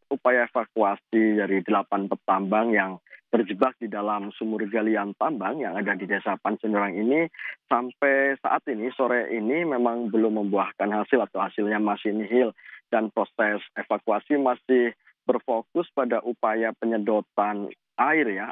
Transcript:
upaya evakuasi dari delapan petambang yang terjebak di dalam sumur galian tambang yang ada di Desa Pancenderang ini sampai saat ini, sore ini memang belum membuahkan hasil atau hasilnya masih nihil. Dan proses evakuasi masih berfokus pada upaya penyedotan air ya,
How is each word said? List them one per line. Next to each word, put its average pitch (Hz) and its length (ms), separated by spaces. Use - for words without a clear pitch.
upaya 127 400
evakuasi 110 880
dari 95 240
delapan 101 480
petambang 107 640
yang 95 160
terjebak 107 520
di 113 80
dalam 104 480
sumur 110 320
galian 107 480
tambang 113 400
yang 107 160
ada 101 240
di - 80
Desa 98 320
Pancenderang 101 560
ini 123 320
sampai 135 760
saat - 280
ini, 117 240
sore 120 400
ini 120 320
memang 120 480
belum 110 240
membuahkan 101 480
hasil 104 320
atau 95 120
hasilnya 107 400
masih 104 320
nihil. 110 400
Dan 110 200
proses 104 520
evakuasi 104 600
masih 123 600
berfokus 123 640
pada 120 320
upaya 113 520
penyedotan 104 920
air 151 320
ya, 104 180